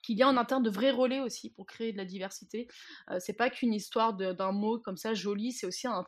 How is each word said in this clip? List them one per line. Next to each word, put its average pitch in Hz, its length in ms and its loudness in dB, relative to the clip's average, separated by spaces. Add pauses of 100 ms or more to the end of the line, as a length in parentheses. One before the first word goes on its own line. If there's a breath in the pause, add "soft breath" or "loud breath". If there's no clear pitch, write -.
qu'il 220 160 -2
y 233 40 4
a 262 60 10
en 269 80 8
interne 247 280 4
de 220 60 4
vrais 214 220 4
relais 254 300 2
aussi 247 320 -6
pour 190 120 -16
créer 226 280 -4
de 196 40 -6
la 196 60 -4
diversité. 190 640 -8 (420 loud breath)
Euh, - 100 -2
c'est - 180 -6
pas 247 120 2
qu'une 233 240 0
histoire 220 400 0
de, 185 200 -2
d'un 190 180 -2
mot 214 260 0
comme 196 200 -8
ça 220 160 -4
joli, 208 400 -2
c'est 220 120 -8
aussi 185 220 -6
un 190 200 -2